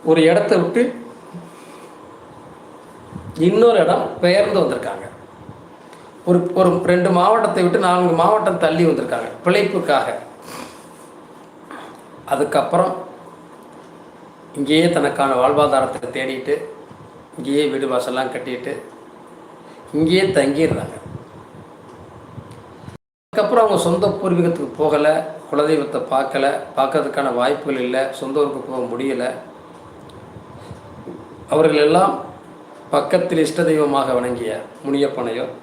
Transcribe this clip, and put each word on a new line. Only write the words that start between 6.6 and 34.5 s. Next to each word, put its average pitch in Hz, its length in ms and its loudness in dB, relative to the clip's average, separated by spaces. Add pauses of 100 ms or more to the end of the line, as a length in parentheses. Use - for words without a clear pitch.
ரெண்டு 180 280 2
மாவட்டத்தை 196 520 2
விட்டு 175 160 2
நான்கு 180 340 2
மாவட்டம் 196 440 2
தள்ளி 165 280 2
வந்திருக்காங்க 127 420 0 (160)
பிழைப்புக்காக. 180 680 0 (2000)
அதுக்கப்புறம் 156 680 0 (1600)
இங்கேயே 151 340 2
தனக்கான 143 440 0
வாழ்வாதாரத்தை 135 760 2
தேடிட்டு, 131 540 -4 (720)
இங்கேயே 139 300 0
வீடு 135 200 -2
வாசல்லாம் 127 440 -2
கட்டிட்டு, 127 500 -8 (1120)
இங்கேயே 160 280 2
தங்கிடுறாங்க. 147 760 0 (2250)
அதுக்கப்புறம் 220 360 4
அவங்க 202 120 2
சொந்த 175 300 2
பூர்வீகத்துக்கு 170 680 0
போகல, 151 580 2 (160)
குலதெய்வத்தை 143 600 0
பார்க்கல, 135 480 0 (180)
பார்க்கறதுக்கான 139 560 0
வாய்ப்புகள் 135 480 -2
இல்லை, 131 320 -2
சொந்த 139 260 -4
ஊருக்கு 143 200 0
போக 127 240 -6
முடியல. 123 500 -4 (2250)
அவர்கள் 151 280 4
எல்லாம் 165 420 4 (720)
பக்கத்தில் 170 460 2
இஷ்ட 156 260 0
தெய்வமாக 143 500 2
வணங்கிய 120 480 -4 (240)